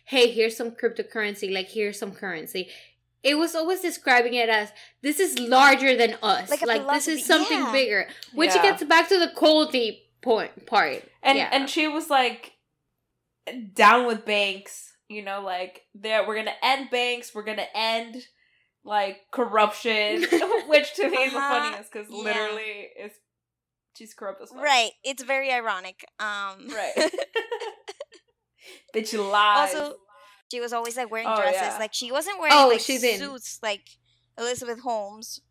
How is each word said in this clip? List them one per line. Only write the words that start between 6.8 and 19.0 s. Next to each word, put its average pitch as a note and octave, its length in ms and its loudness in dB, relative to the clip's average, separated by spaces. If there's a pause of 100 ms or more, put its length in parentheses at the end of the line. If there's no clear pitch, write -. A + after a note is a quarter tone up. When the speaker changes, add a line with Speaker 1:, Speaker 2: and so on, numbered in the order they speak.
Speaker 1:
this D4 220 0
is D#4 180 -2
Speaker 2:
philosophy, D#4 220 4
Speaker 1:
something D4+ 180 0
Speaker 2:
yeah. A#3 60 -4
Speaker 1:
bigger." G#3+ 360 0 (240)
Which E4+ 220 2
Speaker 3:
Yeah. F4 80 4
Speaker 1:
gets G4 220 2
back E4 240 4
to F#4+ 100 4
the E4+ 80 2
culty D4+ 760 2 (180)
point, - 460 -2
part. E3 420 0 (140)
Speaker 3:
And, C4 160 4
Speaker 1:
Yeah. E3 140 -2
Speaker 3:
and C4+ 180 0
she D#4 180 0
was, D#4+ 220 -6
like, B3 440 0 (1160)
down A#3 340 8
with A3 180 -4
banks, G3+ 720 -4 (120)
you G#3 140 -12
know, G3 180 -8
like, F#3 540 -10
"There, G#3+ 320 -2
we're G#3+ 100 -4
gonna G#3+ 260 -6
end C4 280 0
banks, A#3+ 440 -4
we're G#3+ 100 -12
gonna G#3 300 -6
end, A3+ 540 -6 (560)
like, G3+ 480 -4